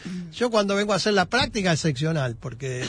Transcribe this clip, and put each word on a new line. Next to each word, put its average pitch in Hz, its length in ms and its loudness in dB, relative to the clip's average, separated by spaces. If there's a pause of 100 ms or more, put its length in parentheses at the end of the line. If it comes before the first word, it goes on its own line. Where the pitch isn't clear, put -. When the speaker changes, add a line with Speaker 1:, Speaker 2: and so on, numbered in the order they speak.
Speaker 1:
Mm. 175 260 -10
Speaker 2:
Yo 240 200 0
cuando 202 260 2
vengo 208 160 2
a 190 40 4
hacer 208 180 2
la 185 100 4
práctica 226 480 0
es 143 80 2
excepcional, 147 580 0
porque 127 500 -6